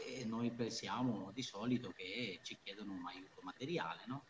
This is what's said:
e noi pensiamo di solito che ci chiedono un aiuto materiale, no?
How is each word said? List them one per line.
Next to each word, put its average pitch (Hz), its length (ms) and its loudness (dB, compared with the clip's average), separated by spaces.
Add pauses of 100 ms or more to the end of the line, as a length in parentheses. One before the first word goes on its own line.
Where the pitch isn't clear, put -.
e 127 180 -2
noi 113 280 4
pensiamo 107 840 2
di 131 100 -2
solito 120 480 2
che 95 520 -2
ci 107 200 -6
chiedono 101 300 -4
un 90 120 -2
aiuto 92 360 -10
materiale, 92 640 -2
no? 127 240 -2